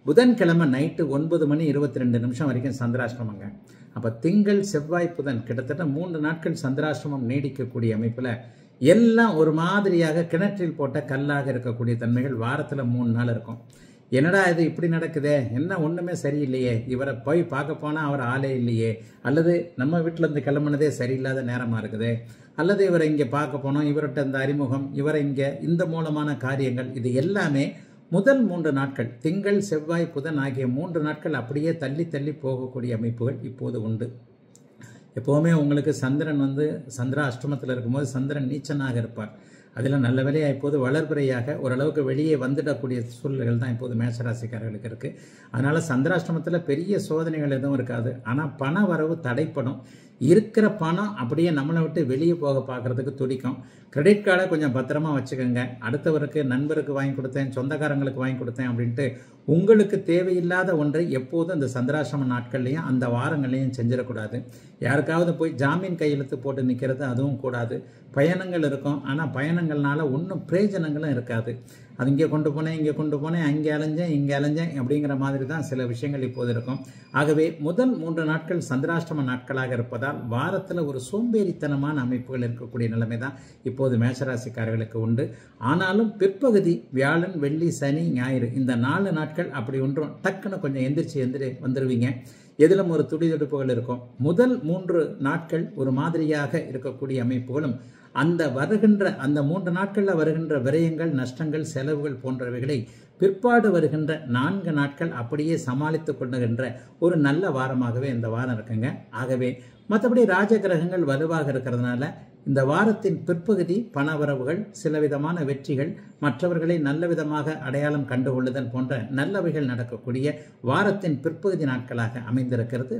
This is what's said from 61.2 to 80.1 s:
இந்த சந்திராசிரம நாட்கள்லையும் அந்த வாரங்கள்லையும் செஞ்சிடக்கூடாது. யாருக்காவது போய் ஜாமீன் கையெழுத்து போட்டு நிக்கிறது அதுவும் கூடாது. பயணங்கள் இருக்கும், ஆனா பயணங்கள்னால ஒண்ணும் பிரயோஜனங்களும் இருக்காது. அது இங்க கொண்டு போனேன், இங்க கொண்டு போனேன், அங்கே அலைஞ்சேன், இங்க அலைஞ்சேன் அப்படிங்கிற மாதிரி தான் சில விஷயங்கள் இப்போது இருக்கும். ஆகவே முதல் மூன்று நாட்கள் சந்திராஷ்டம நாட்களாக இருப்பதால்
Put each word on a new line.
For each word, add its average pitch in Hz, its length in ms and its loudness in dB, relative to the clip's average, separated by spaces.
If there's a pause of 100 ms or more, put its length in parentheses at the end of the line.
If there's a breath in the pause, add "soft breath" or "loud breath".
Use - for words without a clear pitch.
இந்த 135 160 0
சந்திராசிரம 139 560 0
நாட்கள்லையும் 127 600 -2
அந்த 127 180 2
வாரங்கள்லையும் 131 680 0
செஞ்சிடக்கூடாது. 117 640 -2 (420 loud breath)
யாருக்காவது 160 540 2
போய் 156 220 -2
ஜாமீன் 170 440 0
கையெழுத்து 143 380 0
போட்டு 131 240 -4
நிக்கிறது 127 420 0
அதுவும் 131 360 0
கூடாது. 123 380 -4 (340 loud breath)
பயணங்கள் 175 520 2
இருக்கும், 143 400 -2
ஆனா 143 220 -2
பயணங்கள்னால 147 720 0 (120)
ஒண்ணும் 170 340 -4
பிரயோஜனங்களும் 160 720 0
இருக்காது. 120 360 -4 (440 loud breath)
அது 127 140 0
இங்க 147 160 4
கொண்டு 151 240 0
போனேன், 156 280 -4
இங்க 151 140 0
கொண்டு 151 240 -2
போனேன், 160 300 0
அங்கே 151 240 2
அலைஞ்சேன், 156 420 0
இங்க 143 240 2
அலைஞ்சேன் 151 400 0
அப்படிங்கிற 139 420 0
மாதிரி 135 280 -2
தான் 151 220 -4
சில 127 180 -4
விஷயங்கள் 131 420 -4
இப்போது 120 220 -4
இருக்கும். 120 300 -4 (320 loud breath)
ஆகவே 151 340 4 (140)
முதல் 190 360 2
மூன்று 165 280 -4
நாட்கள் 160 440 -2
சந்திராஷ்டம 151 560 -2
நாட்களாக 127 480 -4
இருப்பதால் 117 460 -4 (120)